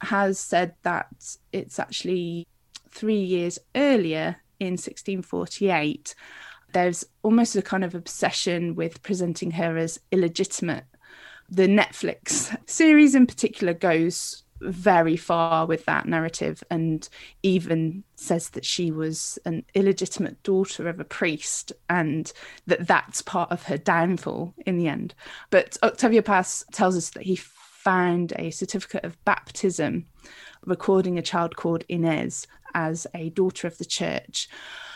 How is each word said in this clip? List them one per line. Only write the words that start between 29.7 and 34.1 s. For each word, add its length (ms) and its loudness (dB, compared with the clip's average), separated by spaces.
recording 540 0
a 40 -4
child 340 -2
called 340 -2
Inez 560 -2
as 400 -4
a 160 -8
daughter 360 -2
of 100 -8
the 80 -10
church. 640 -6